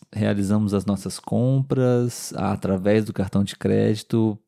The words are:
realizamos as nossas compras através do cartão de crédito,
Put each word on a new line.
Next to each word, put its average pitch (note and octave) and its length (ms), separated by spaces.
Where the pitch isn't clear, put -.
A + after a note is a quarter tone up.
realizamos G#2 600
as F#2+ 100
nossas G2 340
compras B2 1160
através G2 680
do G#2+ 80
cartão G2 320
de - 120
crédito, G#2+ 920